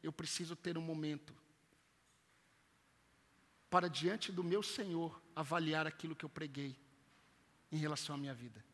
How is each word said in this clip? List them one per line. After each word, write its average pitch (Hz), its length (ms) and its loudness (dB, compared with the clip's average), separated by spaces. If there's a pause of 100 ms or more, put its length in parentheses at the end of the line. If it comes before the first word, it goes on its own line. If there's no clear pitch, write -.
eu 160 120 -2
preciso 165 420 -2
ter 170 220 -2
um 165 40 0
momento 151 540 -2 (2250)
para, 180 180 8
diante 170 440 2
do 180 120 0
meu 190 200 4
Senhor, 165 580 -2 (140)
avaliar 156 500 2
aquilo 156 300 -4
que - 80 -10
eu 151 60 -8
preguei 139 500 -6 (920)
em 156 60 0
relação 151 380 0
à - 20 -2
minha 139 160 -2
vida. 117 300 -12 (100)